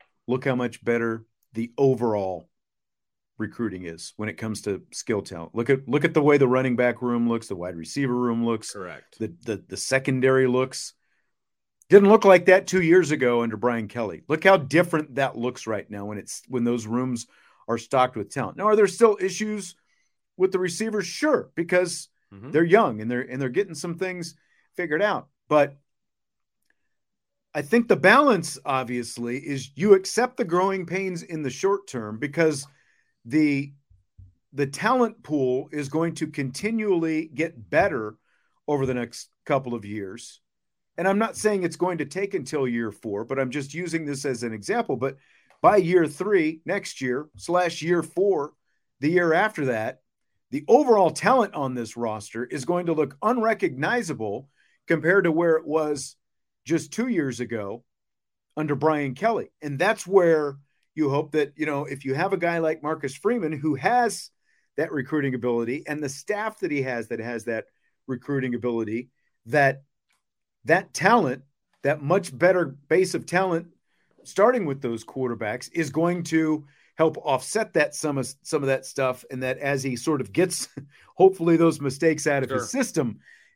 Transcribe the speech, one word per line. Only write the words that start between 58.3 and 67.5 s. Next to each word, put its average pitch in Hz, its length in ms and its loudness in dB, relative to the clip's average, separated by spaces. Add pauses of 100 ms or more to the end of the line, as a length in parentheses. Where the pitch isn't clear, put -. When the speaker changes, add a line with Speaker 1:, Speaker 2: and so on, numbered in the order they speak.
Speaker 1:
under 151 200 -2
Brian 147 400 0
Kelly. 202 340 -2 (120)
And 143 180 -8
that's 214 260 0
where 160 520 4 (360)
you 151 160 0
hope 143 220 -2
that, 151 240 0
you 151 100 -4
know, 147 200 -4
if 139 180 -12
you 131 100 -2
have 185 180 0
a 190 60 0
guy 170 200 -2
like 160 260 -2
Marcus 151 320 -6
Freeman 202 360 -2
who 147 220 -2
has 208 560 0 (460)
that 156 160 -4
recruiting 143 420 -2
ability 120 540 -2
and 151 120 -6
the 143 80 -6
staff 208 520 -8
that 170 100 -4
he 143 120 -2
has 120 260 -6
that 113 100 -6
has 117 280 -8
that 113 180 -6 (420)